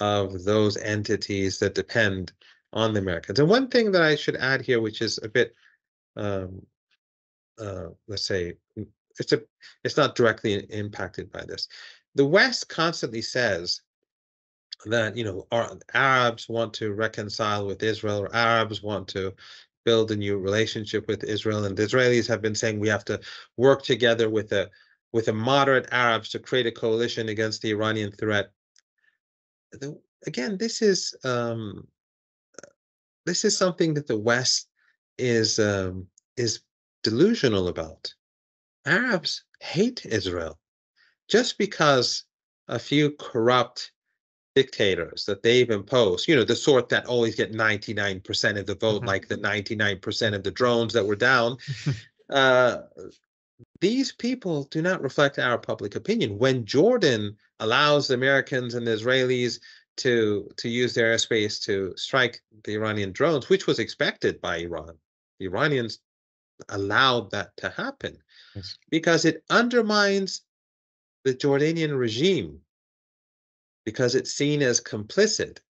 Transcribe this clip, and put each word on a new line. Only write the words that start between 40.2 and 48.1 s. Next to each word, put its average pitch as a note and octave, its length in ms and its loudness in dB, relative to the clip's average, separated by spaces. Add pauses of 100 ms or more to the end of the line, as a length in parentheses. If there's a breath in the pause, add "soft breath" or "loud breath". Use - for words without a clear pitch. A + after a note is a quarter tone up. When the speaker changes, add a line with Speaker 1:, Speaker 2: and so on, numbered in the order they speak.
Speaker 1:
Just A#3+ 300 2
because D3+ 680 2 (440)
a B2 100 -4
few D3 340 2
corrupt A#2+ 800 0 (600)
dictators G2 720 0
that G2+ 160 -2
they've A#2 280 6
imposed, G2+ 560 2
you E3+ 80 4
know, A2+ 100 6
the A2+ 120 2
sort B2+ 320 4
that A2 160 0
always A#2 320 0
get G#2+ 160 -2
ninety-nine G#2 680 -2